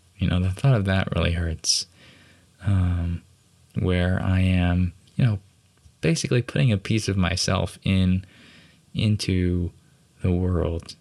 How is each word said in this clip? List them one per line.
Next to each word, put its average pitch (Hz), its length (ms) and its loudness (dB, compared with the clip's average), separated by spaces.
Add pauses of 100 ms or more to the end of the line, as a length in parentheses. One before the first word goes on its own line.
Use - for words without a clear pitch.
(180)
You 95 100 0
know, 90 120 0
the 92 100 0
thought 131 240 0
of 104 120 0
that 95 280 0
really 82 180 0
hurts. 85 540 -4 (800)
Um, 90 560 0 (560)
where 90 420 0
I 92 200 0
am, 90 520 2 (220)
you 143 100 2
know, 107 140 0 (640)
basically 156 420 0
putting 135 300 0
a 101 60 2
piece 110 300 -2
of 98 80 -2
myself 92 680 0
in, 95 400 2 (720)
into 90 760 0 (520)
the 92 100 2
world 85 680 -2